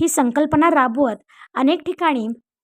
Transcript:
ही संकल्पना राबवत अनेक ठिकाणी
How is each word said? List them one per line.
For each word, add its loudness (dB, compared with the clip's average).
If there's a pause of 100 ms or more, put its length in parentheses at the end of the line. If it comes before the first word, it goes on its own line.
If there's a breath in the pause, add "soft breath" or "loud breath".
ही 0
संकल्पना 2
राबवत 0 (400 loud breath)
अनेक 0
ठिकाणी -4 (360)